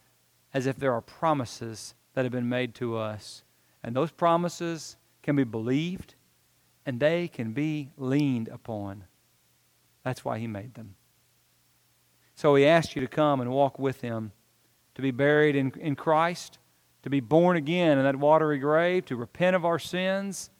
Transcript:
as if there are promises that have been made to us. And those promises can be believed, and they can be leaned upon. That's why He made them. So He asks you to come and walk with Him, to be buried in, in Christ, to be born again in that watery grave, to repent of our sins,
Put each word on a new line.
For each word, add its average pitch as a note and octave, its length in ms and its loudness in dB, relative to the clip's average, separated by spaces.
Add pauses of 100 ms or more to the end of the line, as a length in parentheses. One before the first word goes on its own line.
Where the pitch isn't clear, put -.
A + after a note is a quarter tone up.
(540)
as C3 120 0
if C3+ 120 -2
there C#3 160 0
are A#2 80 -2
promises A#2+ 920 -4 (220)
that C3 100 0
have B2 60 -4
been A#2+ 180 -4
made B2 260 -2
to A#2 220 -4
us. G#2+ 460 -10 (400)
And A#2 120 -6
those D3 160 0
promises E3+ 880 -2 (260)
can D3 140 0
be C#3 80 4
believed, B2+ 720 -4 (680)
and B2 140 -6
they E3 300 0
can A2+ 240 -6
be D3+ 420 -4
leaned C3 540 0
upon. G#2 560 -10 (1000)
That's B2+ 220 -6
why A#2+ 140 -4
He A#2 80 -8
made A2 260 -10
them. A2 220 -18 (1400)
So D3 200 4
He C#3 100 6
asks E3 300 4
you C#3+ 60 -4
to C3 60 -2
come D3 320 2
and B2 120 -4
walk C3+ 280 0
with C3+ 220 -4
Him, A2+ 300 -8 (640)
to B2+ 60 -12
be C3+ 100 0
buried D3 440 4
in, C3+ 240 0
in D3+ 160 -4
Christ, E3 640 0 (460)
to C3+ 60 -8
be C#3 100 0
born E3 360 4
again D#3+ 420 2
in C3+ 80 2
that C3+ 100 2
watery D3+ 420 4
grave, E3+ 480 2
to C3 100 -6
repent E3+ 400 0
of E3+ 80 0
our E3+ 160 0
sins, F#3+ 720 -6 (100)